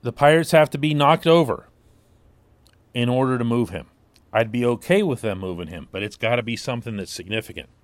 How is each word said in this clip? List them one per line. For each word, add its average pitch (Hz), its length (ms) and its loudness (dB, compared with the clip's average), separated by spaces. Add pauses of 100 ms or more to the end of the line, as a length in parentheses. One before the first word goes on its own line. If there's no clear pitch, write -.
the - 120 -6
Pirates 156 380 4
have 156 200 6
to 151 80 -8
be 151 160 0
knocked 147 320 4
over 165 420 2 (1200)
in 120 160 0
order 127 280 0
to 120 60 -2
move 117 260 0
him. 87 180 -12 (460)
I'd 110 180 0
be 120 140 -2
okay 175 380 0
with 143 180 -4
them 98 180 -4
moving 90 280 -8
him, 85 240 -14
but 95 100 -8
it's 107 140 -8
gotta 120 260 0
be 113 140 -6
something 120 420 -8
that's 92 140 -10
significant. 92 580 -8 (140)